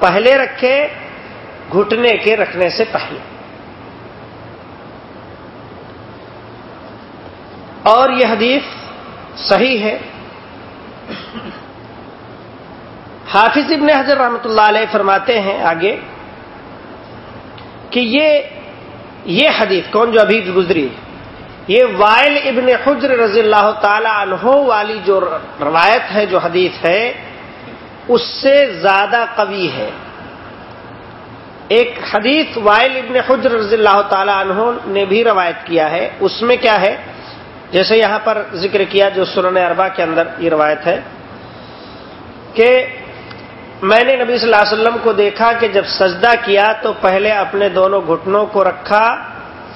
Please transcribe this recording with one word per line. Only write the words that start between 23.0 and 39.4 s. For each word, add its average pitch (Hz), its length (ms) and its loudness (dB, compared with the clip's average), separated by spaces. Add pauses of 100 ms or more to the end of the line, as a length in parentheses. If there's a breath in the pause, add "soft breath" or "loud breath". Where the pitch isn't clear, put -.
رضی 233 300 4
اللہ 214 300 4 (100)
تعالی 214 300 2
عنہ 190 340 -2
والی 226 600 2
جو 190 160 4 (400)
روایت 165 420 4 (120)
ہے، 214 120 2
جو 185 120 0
حدیث 175 460 0
ہے، 214 280 2 (960)
اس 240 140 4
سے - 320 0 (260)
زیادہ 196 440 2 (120)
قوی 196 400 -2
ہے۔ 107 140 -6 (1800)
ایک 233 300 2 (160)
حدیث 254 420 2
وائل 220 400 4
ابن 247 200 -4 (120)
حجر 254 220 2
رضی 220 260 2
اللہ 208 320 6
تعالی 196 240 2
عنہ 196 280 0 (260)
نے 196 180 0
بھی 202 200 2
روایت 185 400 2
کیا 160 260 2
ہے، 170 140 -2 (160)
اس 196 220 0
میں 240 140 4
کیا 220 240 2
ہے، 190 140 2 (760 loud breath)
جیسے 185 260 4
یہاں 214 280 4
پر 214 180 0 (120)
ذکر 190 300 0
کیا 196 240 2
جو 190 160 0
سنن 185 320 0